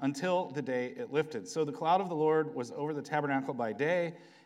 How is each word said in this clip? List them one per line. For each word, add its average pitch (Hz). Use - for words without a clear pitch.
until 175
the 139
day 123
it 120
lifted. 139
So 160
the 147
cloud 165
of 190
the 170
Lord 156
was 123
over 151
the 143
tabernacle 139
by 120
day, 165